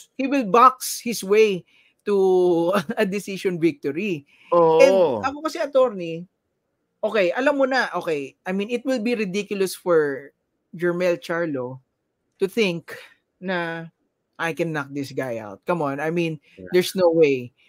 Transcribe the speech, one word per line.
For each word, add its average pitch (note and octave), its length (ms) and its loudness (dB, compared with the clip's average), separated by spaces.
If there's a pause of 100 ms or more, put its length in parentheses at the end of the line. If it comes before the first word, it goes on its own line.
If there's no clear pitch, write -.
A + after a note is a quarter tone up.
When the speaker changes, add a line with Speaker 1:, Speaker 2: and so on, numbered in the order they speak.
(140)
Speaker 1:
He C4 120 -6
will C4 200 0
box A#3+ 540 4
his A#3 200 -6
way G3+ 440 2 (400)
to G#3 100 -2 (580)
<laughs> G3+ 280 -2
a A3 40 2
decision F#3+ 540 -4
victory. D#3 720 -4 (220)
Speaker 2:
Oo. E3 280 4
Speaker 1:
And F3+ 160 6 (300)
ako C#4 180 -6
kasi, D#4+ 160 -6
attorney, G#3 720 -2 (720)
okay, G3+ 320 0
alam C#4 240 2
mo C4+ 80 2
na, B3+ 280 2
okay, D#3 520 -6
I F#3 80 -6
mean, G3+ 160 -4
it A#3+ 160 -4
will C4 160 -2
be A#3 160 -2
ridiculous G3 560 -4
for D3 580 0 (400)
Jermel F3 460 0
Charlo D3 640 -6 (580)
to G3 100 -2
think F#3 440 -2 (480)
na, E3+ 480 -6 (480)
"I E3 180 -4
can E3 180 -2
knock D3 200 -6
this C#3 200 -8
guy C3 280 -6
out." G#2 240 -14
Come F3 200 -2
on, C#3 160 -4
I D#3 120 -4
mean, E3 320 -4 (140)
Speaker 2:
Yeah. F#2 140 -18
Speaker 1:
there's F3+ 240 0
no F3+ 160 4
way, C#3 400 2 (180)